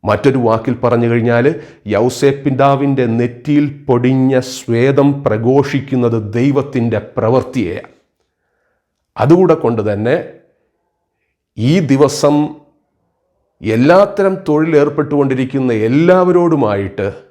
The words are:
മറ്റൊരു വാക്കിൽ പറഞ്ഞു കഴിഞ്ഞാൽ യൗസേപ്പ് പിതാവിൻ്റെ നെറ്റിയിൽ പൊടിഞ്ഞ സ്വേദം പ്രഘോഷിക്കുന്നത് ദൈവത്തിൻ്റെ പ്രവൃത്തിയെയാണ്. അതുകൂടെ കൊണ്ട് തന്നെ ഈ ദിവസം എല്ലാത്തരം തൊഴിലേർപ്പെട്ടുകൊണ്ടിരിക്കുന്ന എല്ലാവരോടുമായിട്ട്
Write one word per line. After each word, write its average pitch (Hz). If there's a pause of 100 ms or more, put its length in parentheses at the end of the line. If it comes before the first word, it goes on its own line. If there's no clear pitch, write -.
മറ്റൊരു 131
വാക്കിൽ 113
പറഞ്ഞു 120
കഴിഞ്ഞാൽ 120 (320)
യൗസേപ്പ് 127
പിതാവിൻ്റെ 135
നെറ്റിയിൽ 120 (180)
പൊടിഞ്ഞ 131
സ്വേദം 127 (140)
പ്രഘോഷിക്കുന്നത് 123 (140)
ദൈവത്തിൻ്റെ 127
പ്രവൃത്തിയെയാണ്. 110 (1300)
അതുകൂടെ 175
കൊണ്ട് 117
തന്നെ 107 (1400)
ഈ 143
ദിവസം 143 (1200)
എല്ലാത്തരം 190
തൊഴിലേർപ്പെട്ടുകൊണ്ടിരിക്കുന്ന 147
എല്ലാവരോടുമായിട്ട് 139 (180)